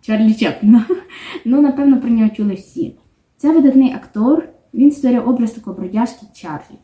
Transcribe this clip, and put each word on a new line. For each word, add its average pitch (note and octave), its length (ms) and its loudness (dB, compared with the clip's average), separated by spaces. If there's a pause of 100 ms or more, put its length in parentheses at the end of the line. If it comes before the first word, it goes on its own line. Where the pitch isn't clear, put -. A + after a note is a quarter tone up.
Чарлі G#3+ 340 0
Чапліна. A3+ 560 2
<laughs> - 540 -10
Ну, B3+ 160 0
напевно, C#4 400 2
про A#3+ 100 -4
нього A3 200 2
чули G#3 240 -4
всі. - 400 -12 (420)
Це D4 160 0
видатний C4+ 400 4
актор, A#3+ 560 -2 (260)
він C#4+ 180 2
створює B3 280 -2
образ A#3 300 -2
такого - 260 -14
бродяжки G#3+ 580 -6
Чарлі - 500 -16